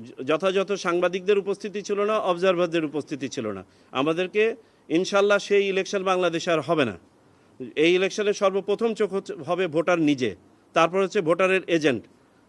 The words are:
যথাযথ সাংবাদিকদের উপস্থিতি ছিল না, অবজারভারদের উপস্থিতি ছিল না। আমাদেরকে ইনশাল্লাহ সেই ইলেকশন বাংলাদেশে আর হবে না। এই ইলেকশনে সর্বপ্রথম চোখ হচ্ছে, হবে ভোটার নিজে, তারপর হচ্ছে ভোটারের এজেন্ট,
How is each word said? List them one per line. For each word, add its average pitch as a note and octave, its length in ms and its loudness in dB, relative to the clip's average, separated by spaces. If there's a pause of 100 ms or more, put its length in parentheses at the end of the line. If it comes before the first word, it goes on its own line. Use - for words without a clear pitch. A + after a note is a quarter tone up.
(260)
যথাযথ F#3 460 0
সাংবাদিকদের F3+ 640 0
উপস্থিতি G3 440 -6
ছিল G3+ 240 -2
না, G#3+ 140 0
অবজারভারদের F3 640 0
উপস্থিতি C#3 440 -6
ছিল A2 220 -6
না। F#2+ 140 -10 (260)
আমাদেরকে F3+ 640 0 (340)
ইনশাল্লাহ G3 480 2
সেই G3+ 320 2
ইলেকশন F#3+ 340 -2
বাংলাদেশে F3+ 480 0
আর D#3+ 80 4
হবে D3 260 2
না। G2+ 120 -6 (800)
এই E3 200 4
ইলেকশনে F#3+ 380 0
সর্বপ্রথম G3 600 0
চোখ G3 200 -2
হচ্ছে, G3 200 -6
হবে F3 340 -4
ভোটার E3+ 340 2
নিজে, B2+ 340 2 (380)
তারপর E3+ 300 4
হচ্ছে G3 180 -2
ভোটারের F3+ 460 2
এজেন্ট, D3+ 360 2 (460)